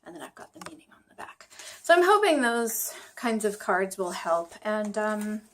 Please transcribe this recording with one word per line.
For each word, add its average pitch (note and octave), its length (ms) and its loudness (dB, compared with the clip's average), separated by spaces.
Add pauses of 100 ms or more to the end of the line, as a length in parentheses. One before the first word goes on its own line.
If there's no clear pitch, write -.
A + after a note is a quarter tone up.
And F4 100 -18
then D#4+ 60 -14
I've C4 140 -16
got - 180 -20
the D#4 160 -20
meaning E4 220 -20
on - 80 -20 (100)
the - 60 -20
back. - 340 -18 (320)
So - 120 6
I'm F4 100 8
hoping F#4 380 4
those A#3 520 0 (220)
kinds A3 300 -2
of G#3 140 -2
cards F#3+ 380 -2
will F#3 140 -4
help. E3+ 500 -2
And, G#3+ 360 -2
um G#3+ 440 -2 (120)